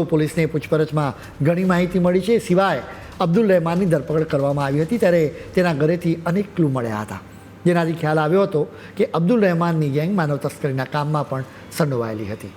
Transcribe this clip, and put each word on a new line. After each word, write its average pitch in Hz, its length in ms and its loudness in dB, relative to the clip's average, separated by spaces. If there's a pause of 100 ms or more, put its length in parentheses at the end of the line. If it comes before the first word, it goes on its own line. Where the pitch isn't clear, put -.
પોલીસને 156 420 0
પૂછપરછમાં 151 640 -2 (280)
ઘણી 170 300 2
માહિતી 180 340 2
મળી 185 220 2
છે, 233 120 4
સિવાય 180 440 2 (360)
અબ્દુલ 190 340 2
રહેમાનની 170 400 2
ધરપકડ 156 400 0
કરવામાં 139 340 0
આવી 143 180 0
હતી, 226 180 -2
ત્યારે 175 200 4 (320)
તેના 175 180 2
ઘરેથી 165 420 0 (100)
અનેક 196 300 -2
ક્લુ 156 140 2
મળ્યા 117 360 -4
હતા, 98 160 -12 (440)
જેનાથી 170 360 2
ખ્યાલ 156 220 2
આવ્યો 180 220 4
હતો 151 160 0 (360)
કે - 160 2
અબ્દુલ 180 340 2
રહેમાનની 165 420 2
ગેંગ 151 300 0
માનવ 147 240 0
તસ્કરીના 135 500 -4
કામમાં 147 360 0
પણ 131 140 -4 (340)
સંડોવાયેલી 113 560 -2
હતી. 104 240 -12